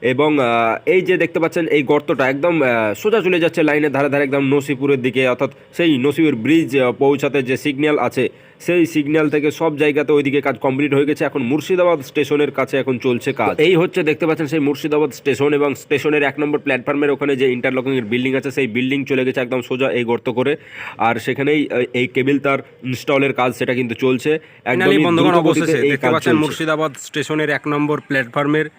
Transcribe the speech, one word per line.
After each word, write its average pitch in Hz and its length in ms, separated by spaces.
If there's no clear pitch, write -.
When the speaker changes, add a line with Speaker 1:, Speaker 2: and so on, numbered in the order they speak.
Speaker 1:
এবং, 143 380
আহ, 117 480
এই 180 140
যে 180 160
দেখতে 170 240
পাচ্ছেন 165 280
এই 147 140
গর্তটা 143 460
একদম, 147 340
আহ, 113 320
সোজা 214 260
চলে 180 200
যাচ্ছে 165 220
লাইনের 151 300
ধারে 139 160
ধারে 143 160
একদম 139 200
নসিপুরের 139 580
দিকে, 131 260
অর্থাৎ 127 220
সেই 165 220
নসিপুর 147 360
ব্রিজ, 135 440
আহ, 123 140
পৌঁছাতে 139 500
যে 127 140
সিগন্যাল 147 420
আছে, 120 300
সেই 175 260
সিগন্যাল 151 440
থেকে 147 200
সব 156 280
জায়গাতে 147 340
ওইদিকে 143 280
কাজ 135 180
কমপ্লিট 135 360
হয়ে 143 120
গেছে। 147 180
এখন 139 180
মুর্শিদাবাদ 165 580
স্টেশনের 143 500
কাছে 135 260
এখন 127 220
চলছে 123 340
কাজ। 104 260
এই 165 180
হচ্ছে 180 260
দেখতে 151 240
পাচ্ছেন 156 200
সেই 156 140
মুর্শিদাবাদ 147 500
স্টেশন 139 440
এবং 143 200
স্টেশনের 151 480
এক 139 180
নম্বর 147 180
প্ল্যাটফর্মের 143 520
ওখানে 139 260
যে 131 160
ইন্টারলকিংয়ের 127 520
বিল্ডিং 127 300
আছে, 135 160
সেই 135 160
বিল্ডিং 131 380
চলে 131 200
গেছে 131 160
একদম 123 220
সোজা 127 280
এই 123 140
গর্ত 117 260
করে। 127 260
আর 117 180
সেখানেই, 139 540
আহ, 120 120
এই 123 140
কেবল 135 320
তার 139 200
ইনস্টলের 135 500
কাজ 123 220
সেটা 127 200
কিন্তু 120 200
চলছে। 131 440
একদমই 135 220
Speaker 2:
Finally - 200
বন্ধুগণ, 170 240
Speaker 1:
দ্রুত 170 140
গতিতে 160 160
Speaker 2:
অবশেষে 156 220
Speaker 1:
এই 143 80
Speaker 2:
দেখতে 135 160
Speaker 1:
কাজ 123 60
Speaker 2:
পাচ্ছেন 135 200
Speaker 1:
চলছে। 135 120
Speaker 2:
মুর্শিদাবাদ 156 520
স্টেশনের 151 540
এক 143 180
নম্বর 147 320
প্ল্যাটফর্মের 143 680